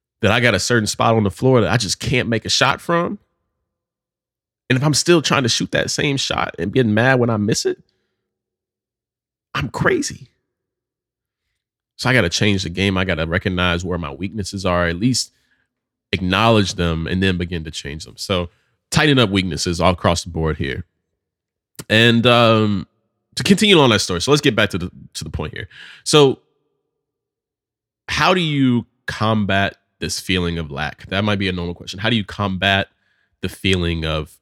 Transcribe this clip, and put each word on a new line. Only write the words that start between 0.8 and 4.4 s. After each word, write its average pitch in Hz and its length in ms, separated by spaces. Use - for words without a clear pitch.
spot 117 260
on 113 80
the 98 80
floor 127 300
that 90 100
I 107 60
just 104 240
can't 120 280
make 113 160
a 95 60
shot - 300
from, 175 400